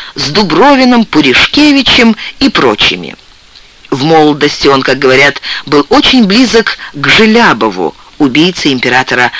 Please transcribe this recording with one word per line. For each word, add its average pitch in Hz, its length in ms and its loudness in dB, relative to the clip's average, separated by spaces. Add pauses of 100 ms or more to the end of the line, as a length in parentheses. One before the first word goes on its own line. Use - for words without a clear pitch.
(140)
с 139 140 -8
Дубровиным, 233 800 2
Пуришкевичем 247 1080 2 (220)
и 269 120 0
прочими. 101 680 -2 (720)
В 135 160 -4
молодости 151 640 0
он, 135 140 2
как 131 160 -2
говорят, 135 420 0 (240)
был 143 240 0
очень 254 380 2
близок 208 500 0 (160)
к 139 160 -6
Желябову, 135 880 0 (220)
убийце 151 520 0
императора 123 680 -2